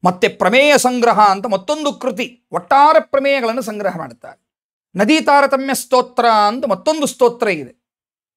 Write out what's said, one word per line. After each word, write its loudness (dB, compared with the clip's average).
ಮತ್ತೆ 0
ಪ್ರಮೇಯ 2
ಸಂಗ್ರಹ 0
ಅಂತ 2
ಮತ್ತೊಂದು -4
ಕೃತಿ, -8
ಒಟ್ಟಾರೆ 4
ಪ್ರಮೇಯಗಳನ್ನು -2
ಸಂಗ್ರಹ -6
ಮಾಡುತ್ತಾರೆ. -16
ನದೀ 2
ತಾರತಮ್ಯ 0
ಸ್ತೋತ್ರ -2
ಅಂತ -4
ಮತ್ತೊಂದು -2
ಸ್ತೋತ್ರ 0
ಇದೆ. -8